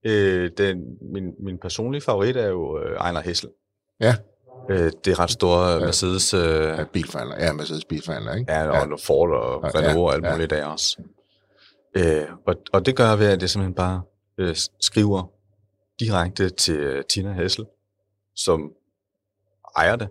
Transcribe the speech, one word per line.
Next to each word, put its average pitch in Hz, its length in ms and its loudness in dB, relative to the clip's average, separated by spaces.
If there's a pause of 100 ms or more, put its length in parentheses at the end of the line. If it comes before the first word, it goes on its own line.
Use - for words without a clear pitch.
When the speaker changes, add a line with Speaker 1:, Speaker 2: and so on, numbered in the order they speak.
Speaker 1:
Øh, 98 540 2
den, 95 200 2 (340)
min, 95 200 -6 (120)
min 95 140 -8
personlige 123 440 -6
favorit 113 340 2
er 113 100 0
jo, 80 360 -2
øh, - 140 -6
Ejner 85 240 -4
Hessel. 85 280 -6 (520)
Speaker 2:
Ja. 110 160 4 (540)
Speaker 1:
Øh, 87 220 2 (120)
det 98 60 2
er 85 100 2
ret 85 100 2
store 90 420 2
Speaker 2:
Ja. 82 60 2
Speaker 1:
Mercedes, 90 560 0
øh, 92 60 4
Speaker 2:
Ja, 78 520 0
bilforhandler. 69 520 -6
Ja, 80 80 2
Mercedes 76 320 -8
bilforhandler, 71 500 -6
ikke? 110 180 -4
Speaker 1:
Ja, 78 160 0
og 71 200 2
Speaker 2:
Ja. 73 80 -6
Speaker 1:
Ford 78 340 2
og 64 340 -2
Speaker 2:
Ja, 78 140 0
Speaker 1:
Renault 78 180 4
Speaker 2:
ja, 85 40 2
Speaker 1:
og 80 140 2
alt 76 100 -2
Speaker 2:
ja. 73 80 0
Speaker 1:
muligt 80 180 -2
der 76 160 -2
også. - 300 -4 (1000)
Øh, 80 260 2 (240)
og, 90 80 2 (180)
og 92 140 2
det 131 100 2
gør 110 200 6
ved, 104 100 4
at 98 140 4
jeg 92 100 -2
simpelthen 95 240 -2
bare, 92 280 -2 (360)
øh, 90 160 0
s-, - 160 -4 (100)
skriver 98 500 2 (680)
direkte 95 500 0
til, 87 260 -2
øh, 69 280 -2
Tina 101 280 -4
Hessel, 90 320 -2 (720)
som 78 360 0 (1040)
ejer 87 200 4
det. 110 140 -6